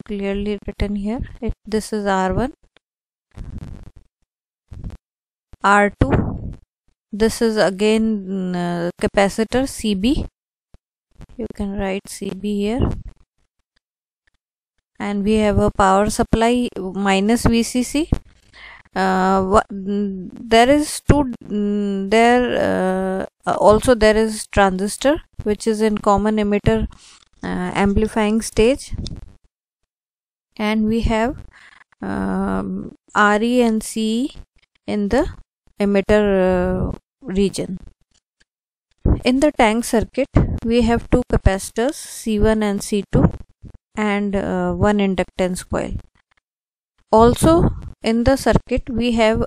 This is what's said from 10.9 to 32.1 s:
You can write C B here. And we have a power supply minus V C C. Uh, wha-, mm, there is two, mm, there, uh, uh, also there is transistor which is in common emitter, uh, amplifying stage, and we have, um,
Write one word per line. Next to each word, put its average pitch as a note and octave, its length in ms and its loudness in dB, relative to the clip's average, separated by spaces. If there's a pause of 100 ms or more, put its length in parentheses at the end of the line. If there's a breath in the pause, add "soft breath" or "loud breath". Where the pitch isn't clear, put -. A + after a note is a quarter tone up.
You A#3 180 -10
can G3+ 240 -8
write G3 300 -6
C - 220 -10
B G3 320 -6
here. A3 280 -2 (2000)
And G3+ 280 -4
we G#3+ 100 2
have G#3 240 2
a G#3 120 2
power G3+ 380 4
supply A#3 680 0
minus G3 680 0
V A#3 180 2
C B3 200 -2
C. D4+ 260 -2 (840 loud breath)
Uh, F#3+ 500 2
wha-, G3 160 2 (100)
mm, G3 600 -6
there A3+ 340 4
is D4 400 2
two, C#4 240 6 (120)
mm, G3+ 640 -4
there, A#3 320 6 (160)
uh, F#3+ 680 -2 (200)
uh, F3+ 120 -2
also G#3+ 360 4
there G#3+ 240 4
is A3 300 -2
transistor G3+ 760 0 (220)
which G#3 240 -2
is G#3+ 120 0
in A3 200 2
common G#3 380 2
emitter, G#3+ 500 0 (560 soft breath)
uh, F3+ 320 -6
amplifying G#3+ 640 0
stage, - 540 0 (1600)
and G#3+ 300 0
we A3+ 140 0
have, A3+ 360 0 (640 soft breath)
um, F#3+ 920 -4 (180)